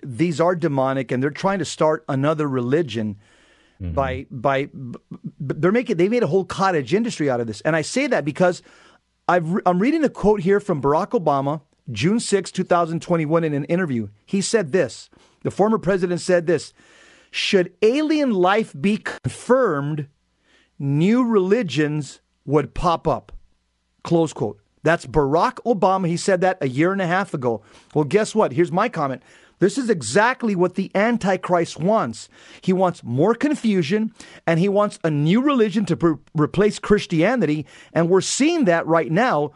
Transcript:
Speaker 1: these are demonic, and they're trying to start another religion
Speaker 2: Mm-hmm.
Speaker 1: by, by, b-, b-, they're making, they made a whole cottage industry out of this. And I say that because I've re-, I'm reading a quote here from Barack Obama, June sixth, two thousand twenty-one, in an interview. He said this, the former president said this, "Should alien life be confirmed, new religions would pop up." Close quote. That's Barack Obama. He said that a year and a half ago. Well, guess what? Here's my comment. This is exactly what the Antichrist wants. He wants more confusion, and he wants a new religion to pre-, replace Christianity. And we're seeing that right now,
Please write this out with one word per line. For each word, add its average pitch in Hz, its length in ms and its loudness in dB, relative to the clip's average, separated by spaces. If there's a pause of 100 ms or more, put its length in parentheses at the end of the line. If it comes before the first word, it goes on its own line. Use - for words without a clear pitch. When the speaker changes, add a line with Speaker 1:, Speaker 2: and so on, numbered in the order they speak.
Speaker 1:
these 143 380 -2
are 175 160 2
demonic, 135 560 -2
and 127 100 0
they're 143 80 0
trying 190 280 -2
to 160 80 -4
start 156 420 0
another 147 380 0
religion 123 720 -2 (600)
Speaker 2:
Mm-hmm. 87 140 -8
Speaker 1:
by, 135 380 -4
by, 135 340 -2
b-, 135 340 -14 (480)
b-, 131 120 -4
they're 165 120 2
making, 226 280 0
they 180 100 2
made 240 140 0
a 196 40 2
whole 185 200 0
cottage 160 480 0
industry 196 340 -2
out 123 140 0
of 117 40 -4
this. 107 140 -8
And 156 160 0
I 156 60 0
say 262 240 -2
that 202 180 0
because 180 380 0 (680)
I've 170 220 2
re-, 196 160 0
I'm 180 140 2
reading 294 220 2
a 247 60 2
quote 208 320 0
here 196 200 2
from 175 200 -2
Barack 151 300 0
Obama, 147 500 0 (320)
June 156 260 0
sixth, 196 360 -2
two 185 100 -2
thousand 170 380 0
twenty-one, 165 420 0
in 151 80 -2
an 143 120 -2
interview. 143 440 -2 (160)
He 196 160 -2
said 180 320 -2
this, - 380 -2 (320)
the 139 80 -6
former 214 260 2
president 175 460 -2
said 175 240 0
this, 160 260 0 (580)
"Should - 520 0
alien 294 480 2
life 202 500 0
be 202 160 0
confirmed, 156 1120 -2 (720)
new 160 440 2
religions 180 1000 0 (240)
would 139 260 0
pop 165 340 -2
up." 123 240 -2 (720)
Close 165 300 0
quote. 104 260 -6 (260)
That's 165 200 2
Barack 151 520 0 (100)
Obama. 190 420 2
He 170 80 -2
said 180 240 0
that 185 220 2
a 143 60 0
year 151 240 2
and 196 100 -2
a 180 40 -2
half 185 280 -2
ago. 123 260 -4 (340)
Well, 151 100 2
guess 202 300 0
what? 185 180 2
Here's 151 200 0
my 202 160 0
comment. 139 340 -6 (360)
This 190 200 0
is 247 100 -2
exactly 208 680 0
what 180 200 0
the 196 200 -4
Antichrist 180 840 0
wants. 170 480 -2 (320)
He 185 140 0
wants 180 280 0
more 139 320 2
confusion, 220 800 0 (340)
and 165 140 2
he 196 80 2
wants 202 340 0
a 165 80 0
new 156 300 2
religion 226 460 2
to 165 100 -2
pre-, 165 200 2 (180)
replace 165 440 0
Christianity. 175 840 0 (300)
And 165 160 2
we're 185 100 6
seeing 302 460 0
that 170 200 2
right 160 240 2
now, 160 460 0